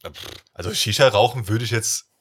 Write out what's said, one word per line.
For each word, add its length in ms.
Ja, 60
pff, 160
also 180
Shisha 360
rauchen 380
würde 160
ich 80
jetzt 360